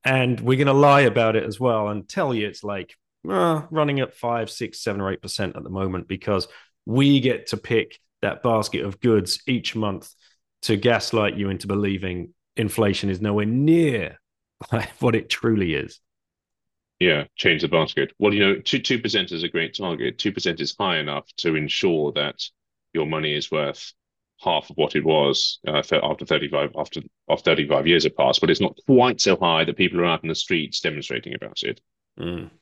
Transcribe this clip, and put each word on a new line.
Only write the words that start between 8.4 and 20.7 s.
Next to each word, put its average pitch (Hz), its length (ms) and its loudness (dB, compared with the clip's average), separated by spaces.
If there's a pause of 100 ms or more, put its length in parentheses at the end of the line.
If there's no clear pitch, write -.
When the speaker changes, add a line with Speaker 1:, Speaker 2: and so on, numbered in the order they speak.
Speaker 1:
basket 110 420 0
of 98 160 -8
goods 107 460 2
each 123 300 -4
month 101 360 -6 (500)
to 107 140 2
gaslight 110 600 2
you 98 140 -2
into 95 180 -6
believing 95 640 -2 (240)
inflation 101 540 0
is 92 100 -4
nowhere 104 260 0
near 135 720 0 (420)
<laughs> - 400 -6
what 120 140 2
it - 140 -2
truly 98 460 0
is. - 260 -6 (1000)
Speaker 2:
Yeah, 80 260 2 (120)
change 80 260 0
the 80 60 -2
basket. 76 500 0
Well, 104 140 2
you 104 80 0
know, 98 200 2
two, - 200 -4
two 120 200 -2
percent 101 320 -4
is 82 120 -6
a 82 40 -6
great 82 280 -4
target. 80 420 -6
Two 101 140 -2
percent 85 280 -4
is 71 180 -4